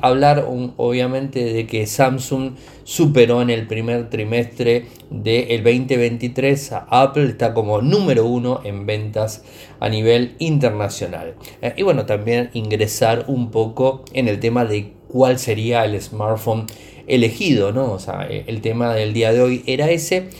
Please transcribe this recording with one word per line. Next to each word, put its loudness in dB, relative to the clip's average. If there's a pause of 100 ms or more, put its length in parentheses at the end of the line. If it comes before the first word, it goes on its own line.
hablar, 4
um, -6
obviamente -2
de -2
que -4
Samsung 0 (280)
superó 4
en 0
el -2
primer -4
trimestre 0 (240)
del 0
veinte 4
veintitrés 0
a -8
Apple, 4
está 0
como 0
número 2
uno -2
en -8
ventas -4 (360)
a -2
nivel 2
internacional. -2 (260)
Eh, -4
y 0
bueno, 2
también -2
ingresar 0
un -2
poco 0
en 0
el -2
tema 0
de -4 (160)
cuál 4
sería 0
el -4
smartphone -4 (400)
elegido, 2
¿no? -2
O -6
sea, -8
eh, -8
el -8
tema -2
del -2
día 2
de 4
hoy 2
era 0
ese. -2 (120)